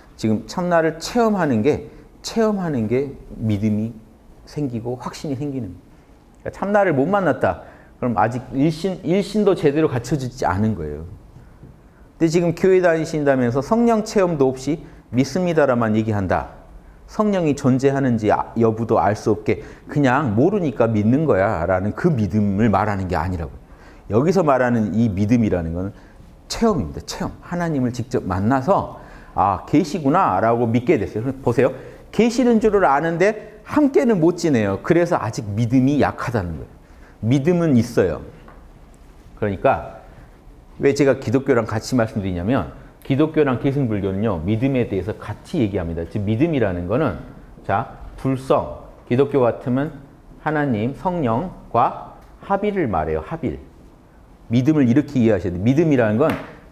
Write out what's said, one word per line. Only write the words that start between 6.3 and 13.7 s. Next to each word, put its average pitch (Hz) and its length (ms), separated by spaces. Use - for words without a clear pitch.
그러니까 - 200
참나를 196 340
못 135 120
만났다. 165 580
그럼 120 180
아직 117 240
일신, 160 500
일신도 196 520
제대로 156 320
갖춰지지 127 580
않은 101 300
거예요. 78 300
근데 165 120
지금 170 260
교회 190 260
다니신다면서 143 800
성령 226 420